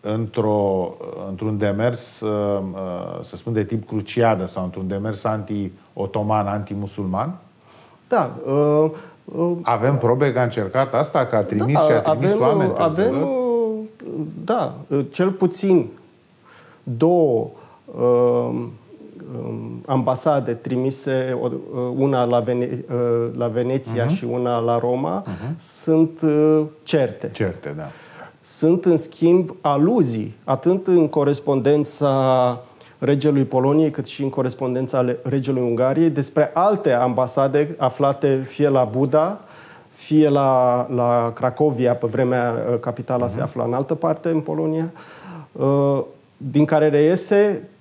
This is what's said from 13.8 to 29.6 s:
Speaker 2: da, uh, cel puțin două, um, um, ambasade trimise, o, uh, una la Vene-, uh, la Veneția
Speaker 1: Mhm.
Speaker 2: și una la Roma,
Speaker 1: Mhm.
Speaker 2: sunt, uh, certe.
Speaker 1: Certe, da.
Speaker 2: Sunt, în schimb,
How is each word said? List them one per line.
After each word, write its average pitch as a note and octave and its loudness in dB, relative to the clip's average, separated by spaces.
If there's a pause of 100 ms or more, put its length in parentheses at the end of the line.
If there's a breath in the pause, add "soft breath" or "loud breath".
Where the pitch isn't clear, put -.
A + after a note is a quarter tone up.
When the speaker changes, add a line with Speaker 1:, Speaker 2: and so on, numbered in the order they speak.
Speaker 2:
da, F#3 -2 (140)
uh, C#3 0
cel F#3 0
puțin F#3 2 (960 loud breath)
două, D3 2 (520 loud breath)
um, A#2+ 2 (720)
um, A#2 -10
ambasade C3 0
trimise, B2+ -4
o, A#2+ -2
uh, B2 -6
una C3+ 2
la A#2+ 2
Vene-, B2 -4
uh, A#2+ 0
la A#2+ -2
Veneția A#2+ -2
Speaker 1:
Mhm. D3 2
Speaker 2:
și F#3+ -4
una A#2+ -2
la A#2 0
Roma, B2 -2
Speaker 1:
Mhm. G2 -8
Speaker 2:
sunt, D#3+ 0
uh, D#3 4 (200)
certe. C3 -2
Speaker 1:
Certe, E2+ -6
da. - -12 (560 loud breath)
Speaker 2:
Sunt, E3+ 2
în F3 4
schimb, E3+ 2